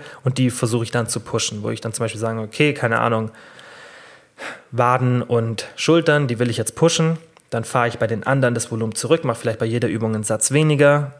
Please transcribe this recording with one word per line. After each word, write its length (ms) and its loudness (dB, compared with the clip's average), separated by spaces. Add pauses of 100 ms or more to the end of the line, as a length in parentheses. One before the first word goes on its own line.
(240)
und 160 0
die 100 4
versuche 340 0
ich 80 -6
dann 160 -2
zu 120 -6
pushen, 420 -4
wo 80 -6
ich 100 -6
dann 140 -6
zum 100 -4
Beispiel 160 -6
sage, 220 -4
okay, 320 0
keine 260 0
Ahnung, 300 0 (1400)
Waden 500 2
und 540 -2
Schultern, 520 4
die 120 -4
will 100 2
ich 80 -4
jetzt 180 -6
pushen, 420 2 (340)
dann 120 -4
fahre 240 0
ich 120 -6
bei 80 2
den 180 -4
anderen 300 2
das 160 -4
Volumen 240 -4
zurück, 280 0
mache 160 -2
vielleicht 200 -2
bei 80 0
jeder 200 0
Übung 280 -2
einen 80 -4
Satz 280 -2
weniger 680 4